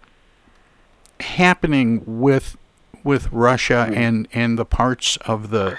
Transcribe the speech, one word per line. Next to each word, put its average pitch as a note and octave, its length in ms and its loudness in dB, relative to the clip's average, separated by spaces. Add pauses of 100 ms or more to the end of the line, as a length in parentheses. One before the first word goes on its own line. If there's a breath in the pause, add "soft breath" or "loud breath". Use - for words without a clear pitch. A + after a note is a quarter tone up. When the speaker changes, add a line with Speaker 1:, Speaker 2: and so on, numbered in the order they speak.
(1200)
Speaker 1:
happening C#3+ 840 0
with, C3+ 520 0 (480)
with C#3 280 0
Russia A#2+ 560 2
Speaker 2:
Mm. G#2+ 80 -2
Speaker 1:
and, A2+ 380 0
and A#2 240 0
the A2+ 60 -2
parts - 540 -2
of G#2+ 320 -6
the, F#2+ 280 -2